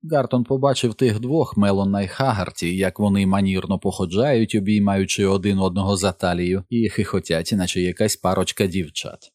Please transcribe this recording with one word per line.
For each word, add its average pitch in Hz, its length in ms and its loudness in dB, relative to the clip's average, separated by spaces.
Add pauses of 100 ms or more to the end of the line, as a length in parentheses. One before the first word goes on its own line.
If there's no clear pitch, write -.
(100)
Гартон 127 340 2
побачив 135 500 0
тих 110 260 2
двох, 131 360 0
Мелона 101 460 2
й 92 60 -4
Хагарті, 98 680 -2
як 95 240 0
вони 101 260 2
манірно 95 520 0
походжають, 107 760 0
обіймаючи 101 720 2
один 98 320 2
одного 95 380 0
за 92 160 0
талію, 90 560 -2
і 113 200 0
хихотять, 85 680 -2
наче 90 240 -2
якась 90 360 0
парочка 98 500 0
дівчат. 85 520 -6 (160)